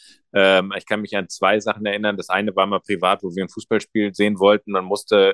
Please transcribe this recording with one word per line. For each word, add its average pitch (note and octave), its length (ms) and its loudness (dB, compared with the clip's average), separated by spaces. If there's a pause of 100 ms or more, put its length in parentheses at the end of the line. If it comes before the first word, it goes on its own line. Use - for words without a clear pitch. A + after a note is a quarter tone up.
(340)
Ähm, F#2+ 420 2
ich F2+ 80 -12
kann G#2+ 160 -4
mich G#2 160 -8
an F#2+ 140 -6
zwei G2 280 0
Sachen G#2 280 -4
erinnern. G#2 320 -2
Das F#2 100 -12
eine G2 260 -2
war G2 120 2
mal G2 140 -2
privat, F#2 420 -2
wo F2+ 120 -8
wir F#2+ 80 -4
ein F2+ 60 -6
Fußballspiel G#2 640 -4
sehen G#2 240 0
wollten. G2+ 340 2
Man F#2 120 -2
musste G2 500 2